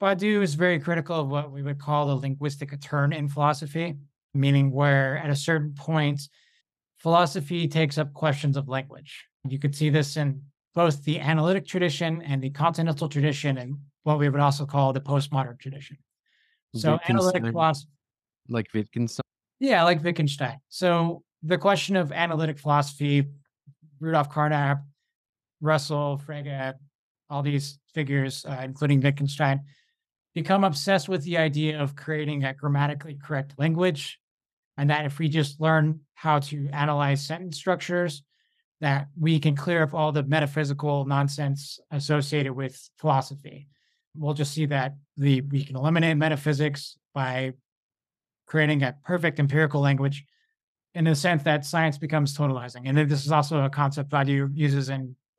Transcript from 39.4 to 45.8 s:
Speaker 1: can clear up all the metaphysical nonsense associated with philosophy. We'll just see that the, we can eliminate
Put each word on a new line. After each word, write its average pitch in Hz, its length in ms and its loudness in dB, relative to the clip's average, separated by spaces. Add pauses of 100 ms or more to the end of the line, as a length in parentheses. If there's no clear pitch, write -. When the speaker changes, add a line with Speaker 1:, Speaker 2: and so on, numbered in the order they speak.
Speaker 1:
can 147 160 2
clear 165 280 0
up 151 100 0
all 156 180 0
the 143 120 0
metaphysical 143 800 0
nonsense 139 760 -2 (120)
associated 143 640 -2
with 131 440 -10
philosophy. 143 680 -2 (480)
We'll 151 180 -4
just 147 200 -2
see 156 140 0
that 143 280 -2 (220)
the, 139 240 4
we 139 220 -2
can 131 120 -10
eliminate 160 420 2